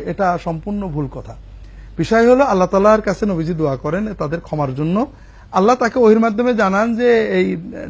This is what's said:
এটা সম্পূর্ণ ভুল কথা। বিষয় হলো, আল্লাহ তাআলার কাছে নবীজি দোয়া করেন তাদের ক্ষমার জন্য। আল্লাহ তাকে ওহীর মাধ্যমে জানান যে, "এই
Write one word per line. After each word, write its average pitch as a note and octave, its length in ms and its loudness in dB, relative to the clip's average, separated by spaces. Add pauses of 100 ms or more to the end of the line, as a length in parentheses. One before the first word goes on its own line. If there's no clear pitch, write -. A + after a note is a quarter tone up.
এটা F3 380 -2
সম্পূর্ণ G3 440 -6
ভুল D3 200 -6
কথা। A2 280 -14 (600)
বিষয় A3+ 320 4
হলো, B3+ 140 6
আল্লাহ F#3 240 2
তাআলার G#3 320 4
কাছে G3+ 260 -2
নবীজি E3+ 280 -2
দোয়া D3+ 220 -2
করেন F#3 380 -4
তাদের D#3+ 260 -6
ক্ষমার D3 340 -4
জন্য। E3+ 320 -2 (460)
আল্লাহ G#3 240 4
তাকে B3 220 -2
ওহীর A3+ 220 6
মাধ্যমে A#3 340 0
জানান G#3+ 420 0
যে, A3+ 320 2
"এই F#3+ 280 0 (340)